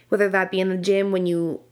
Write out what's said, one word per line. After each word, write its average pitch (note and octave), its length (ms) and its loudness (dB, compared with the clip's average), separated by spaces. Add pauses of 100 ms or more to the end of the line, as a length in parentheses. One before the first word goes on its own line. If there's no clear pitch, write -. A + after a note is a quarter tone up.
(100)
whether G3+ 180 2
that F#3+ 220 0
be F#3+ 100 -2
in F#3+ 80 0
the F#3 80 -2
gym G3 360 0
when F#3 120 0
you, E3+ 360 -2 (100)